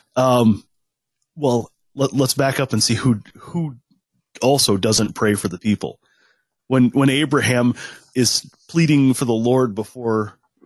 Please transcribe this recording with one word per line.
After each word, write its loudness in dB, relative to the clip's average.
Um, 2
well, -2
let, -2
let's 0
back -2
up -4
and 0
see 0
who, 0
who -8
also 2
doesn't -2
pray 0
for -4
the -8
people. -4
When, 2
when 2
Abraham 0
is -2
pleading 2
for -4
the 0
Lord 0
before, -4